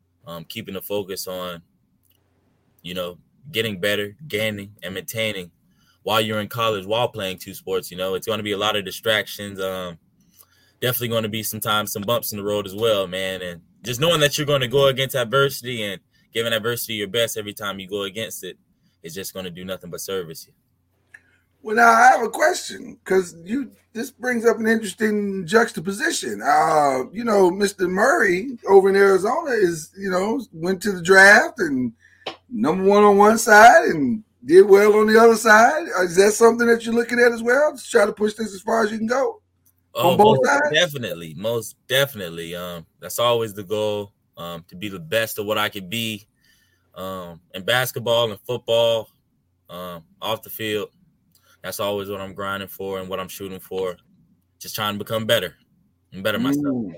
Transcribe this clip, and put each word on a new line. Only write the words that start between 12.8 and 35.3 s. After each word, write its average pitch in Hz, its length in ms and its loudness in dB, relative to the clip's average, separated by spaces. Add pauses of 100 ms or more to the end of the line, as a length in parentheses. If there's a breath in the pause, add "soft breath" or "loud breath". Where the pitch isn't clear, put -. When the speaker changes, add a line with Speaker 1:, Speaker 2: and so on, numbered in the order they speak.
Speaker 1:
man. 92 360 -6
And 87 200 -12 (200)
just 117 180 -8
knowing 160 200 0
that 143 160 2
you're 151 100 -4
gonna 135 220 -2
go 139 180 2
against 135 300 -2
adversity 127 680 -2
and 98 180 -8 (320)
giving 113 200 -4
adversity 113 420 -4
your 104 140 -6
best 113 300 -2
every 104 160 -10
time 98 260 -8
you 92 80 -14
go 101 140 -6
against 95 420 -10
it 90 140 -14 (440)
is 82 120 -16
just 92 200 -12
gonna 92 160 -12
do 90 140 -16
nothing 92 260 -12
but 80 100 -12
service 87 460 -10
you. - 60 -20 (1120 soft breath)
Speaker 2:
Well, 214 140 -4
now 233 140 8
I 240 220 8
have 247 100 2
a 220 80 -4
question, - 760 -4
'cause 180 400 -2
you, 220 280 -8 (200)
this 226 180 -10
brings 233 360 -4
up 226 120 2
an 220 80 -4
interesting 208 800 -2
juxtaposition. 196 960 -2
Uh, 147 720 2
you 233 120 -8
know, 202 260 4
Mister 196 380 -2
Murray 220 800 0
over 196 220 8
in 190 80 4
Arizona 202 540 2
is, 170 480 -2
you 196 120 -6
know, 202 300 -2 (120)
went 175 300 -4
to 208 100 -2
the 180 100 -6
draft 196 560 8
and 147 340 -2 (560 loud breath)
number 165 360 -2
one 202 200 8
on 202 140 8
one 214 180 8
side 285 540 8
and 127 340 -2 (180)
did 170 200 8
well 208 340 8
on 214 100 4
the 220 140 6
other 226 160 8